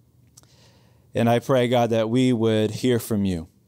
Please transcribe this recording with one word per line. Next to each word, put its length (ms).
And 160
I 100
pray, 300
God, 220
that 180
we 240
would 380
hear 280
from 240
you. 240